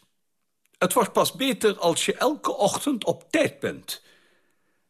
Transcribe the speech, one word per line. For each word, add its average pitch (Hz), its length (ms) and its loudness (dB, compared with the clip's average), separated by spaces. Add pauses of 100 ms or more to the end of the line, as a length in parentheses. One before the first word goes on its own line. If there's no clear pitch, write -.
(760)
Het 185 160 0
wordt 269 200 2
pas - 220 2
beter 214 420 0
als 170 280 0
je - 80 0
elke - 420 -2
ochtend 208 480 0
op - 280 -4
tijd - 280 0
bent. - 440 -8 (880)